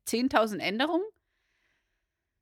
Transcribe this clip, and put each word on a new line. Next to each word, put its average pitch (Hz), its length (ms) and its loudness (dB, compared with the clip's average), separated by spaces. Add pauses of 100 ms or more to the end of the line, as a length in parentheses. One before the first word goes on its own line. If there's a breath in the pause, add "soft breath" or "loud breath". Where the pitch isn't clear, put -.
zehntausend 226 560 0
Änderungen?“ 269 440 0 (1400)